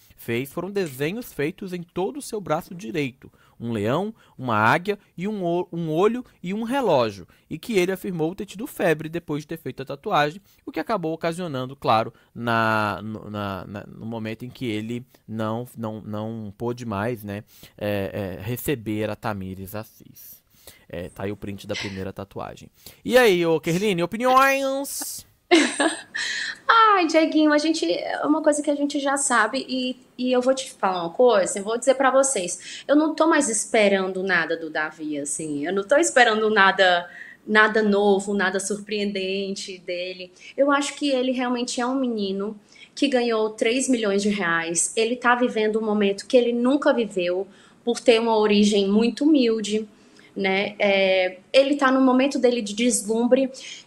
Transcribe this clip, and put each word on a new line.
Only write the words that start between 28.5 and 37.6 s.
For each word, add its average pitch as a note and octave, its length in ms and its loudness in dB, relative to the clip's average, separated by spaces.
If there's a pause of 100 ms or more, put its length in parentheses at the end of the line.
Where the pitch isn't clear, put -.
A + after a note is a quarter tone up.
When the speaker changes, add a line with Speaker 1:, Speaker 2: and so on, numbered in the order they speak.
Speaker 2:
que D4+ 80 -2
a C#4+ 40 2
gente C#4+ 260 -2
já C#4 160 0
sabe A3+ 520 0
e, B3+ 280 -4 (200)
e B3+ 160 -2
eu B3 80 4
vou B3+ 140 2
te - 180 -10
falar F#3 300 -2
uma E3+ 100 -4
coisa, G#3+ 460 4
eu G3 60 -6
vou A3 120 -4
dizer B3+ 180 2
pra C4+ 160 2
vocês, B3+ 760 0
eu C4+ 80 4
não D#4 200 4
tô D#4+ 120 2
mais D#4 220 4
esperando G3 760 2
nada E3+ 340 0
do E3 140 -8
Davi, D#3 480 -6
assim, C#3+ 480 -6
eu F3+ 60 -4
não G3 100 -2
tô G3 140 2
esperando A#3 540 4
nada, F#3+ 580 4 (360)
nada G#3+ 380 4